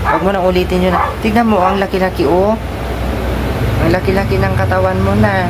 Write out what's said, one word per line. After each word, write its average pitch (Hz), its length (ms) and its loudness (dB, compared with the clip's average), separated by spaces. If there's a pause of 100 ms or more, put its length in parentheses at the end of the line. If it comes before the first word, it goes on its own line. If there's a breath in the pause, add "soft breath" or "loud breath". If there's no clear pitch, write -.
Huwag 160 220 -2
mo 190 100 2
nang 185 80 -2
ulitin 180 480 0
yun. 175 40 0 (280)
Tignan 226 240 2
mo, 202 160 2
ang 190 160 0
laki-laki, 185 480 0
oh. 196 320 2 (1300)
Ang 165 80 2
laki-laki 190 400 0
ng 190 240 0
katawan 190 400 0
mo 190 160 2
na. 196 340 2